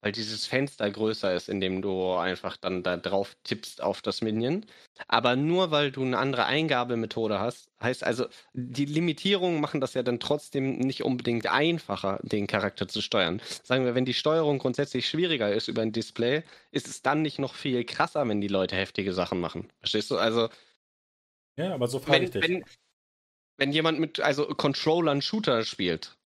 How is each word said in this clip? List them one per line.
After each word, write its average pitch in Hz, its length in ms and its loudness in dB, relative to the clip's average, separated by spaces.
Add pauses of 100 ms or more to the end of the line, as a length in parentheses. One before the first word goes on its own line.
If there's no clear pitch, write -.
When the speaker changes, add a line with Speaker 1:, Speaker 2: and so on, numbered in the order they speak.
Speaker 1:
weil 104 100 0
dieses 110 340 -6
Fenster 131 440 0
größer 104 440 0
ist, 87 140 -4
in 101 120 -2
dem 95 220 0
du 92 320 0
einfach 90 440 -2
dann 92 260 -4
da 90 140 2
drauf 98 460 -2
tippst - 380 -8
auf 95 200 -2
das - 200 -4
Minion. 117 440 -2 (420)
Aber 120 280 4
nur 165 360 2
weil 147 200 2
du 131 100 -6
eine 127 160 0
andere 123 280 2
Eingabemethode 120 960 0
hast, 120 300 -6 (120)
heißt 127 220 -2
also, 117 220 0 (280)
die 127 320 -4
Limitierungen 170 760 0
machen 151 200 -2
das 131 140 -2
ja 127 100 0
dann 120 160 0
trotzdem 135 580 -2
nicht 131 260 0
unbedingt 120 440 0
einfacher, 101 760 2
den 101 260 0
Charakter 101 400 0
zu 107 140 -6
steuern. 92 400 0 (220)
Sagen 131 220 2
wir, 120 100 0
wenn 127 100 2
die 127 80 0
Steuerung 151 440 2
grundsätzlich 131 500 0
schwieriger 156 440 2
ist 110 160 0
über 113 140 0
ein 110 100 0
Display, 117 520 0 (280)
ist - 160 -4
es - 140 -12
dann 151 200 2
nicht 151 180 -2
noch 135 140 -4
viel 123 300 -2
krasser, 147 440 0
wenn 104 140 2
die 101 60 -2
Leute 95 280 2
heftige 95 380 -2
Sachen 90 260 0
machen. 85 280 -6 (120)
Verstehst - 300 -2
du? 113 80 0
Also, 113 320 2 (1080)
Speaker 2:
Ja, 175 180 -4
aber 123 140 0
so 135 120 -2
frage - 240 4
Speaker 1:
wenn, - 0 -
Speaker 2:
ich 180 60 -4
dich. 170 260 0
Speaker 1:
wenn, - 80 -6 (960)
wenn 139 140 0
jemand 160 280 2
mit, 160 200 -2
also 143 280 2
Controllern 147 760 2
Shooter 143 420 0
spielt - 640 -2